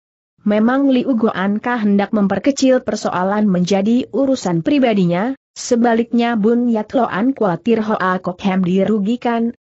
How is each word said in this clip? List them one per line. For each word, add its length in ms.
Memang 480
Liu 240
Goanka 640
hendak 320
memperkecil 720
persoalan 640
menjadi 640
urusan 480
pribadinya, 800
sebaliknya 800
Bun 320
Yat 240
Loan 400
khawatir 480
Hoa 400
Kok 240
Hem 160
dirugikan, 960